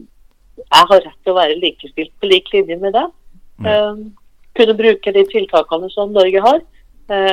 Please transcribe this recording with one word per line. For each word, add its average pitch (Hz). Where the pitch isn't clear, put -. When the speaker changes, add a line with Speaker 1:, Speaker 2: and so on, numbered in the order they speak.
Speaker 1:
jeg -
har 190
rett -
til 190
å 185
være 156
likestilt 156
på 202
lik 185
linje 180
med 196
det. 254
Speaker 2:
Ja. 208
Speaker 1:
Eh, 214
kunne 220
bruke 214
de 196
tiltakene 185
som 202
Norge 190
har. 254
Eh, 196